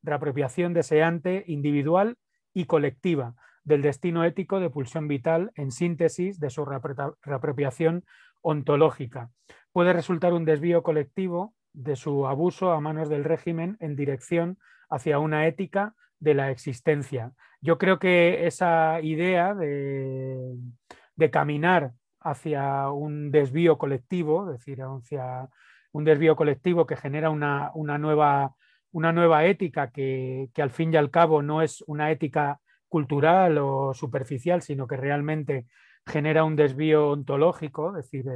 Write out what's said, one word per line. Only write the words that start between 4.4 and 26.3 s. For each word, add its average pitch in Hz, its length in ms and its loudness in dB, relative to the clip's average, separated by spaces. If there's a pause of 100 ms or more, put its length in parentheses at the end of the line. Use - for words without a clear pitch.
de 175 100 -2
pulsión 147 380 -6
vital 165 480 -2
en 139 160 -8
síntesis 175 680 -2
de 147 100 -4
su 147 160 -8
reapro-, 139 560 -8
reapropiación 147 840 -2 (360)
ontológica. 143 880 0 (420)
Puede 180 220 4
resultar 175 400 0
un 165 120 0
desvío 165 380 2
colectivo 175 680 -4 (200)
de 139 220 -6
su 139 320 -2
abuso 175 440 0
a 156 100 0
manos 156 260 -4
del 147 160 -2
régimen 165 560 -4
en 151 160 -6
dirección 156 600 -4 (320)
hacia 147 300 -2
una 156 280 0
ética 196 460 -4 (260)
de 151 140 2
la 139 160 0
existencia. 131 840 -4 (280)
Yo 160 160 2
creo 185 220 4
que 175 480 4
esa 165 540 2
idea 175 520 0
de, 135 1000 -6 (600)
de 160 140 2
caminar 147 640 0 (280)
hacia 139 720 -4
un 147 420 -8
desvío 151 460 4
colectivo, 160 720 -2
es 123 100 -10
decir, 135 220 -14
hacia 131 680 -10 (420)
un 151 120 -6
desvío 156 320 6